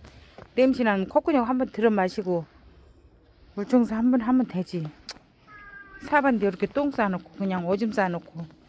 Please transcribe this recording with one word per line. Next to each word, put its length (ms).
냄새 260
나면 260
콧구녕 380
한번 220
들어 220
마시고, 560
물청소 400
한번 280
하면 240
되지. 380
사반데 460
이렇게 180
똥 240
싸놓고, 480
그냥 300
오줌 240
싸놓고, 520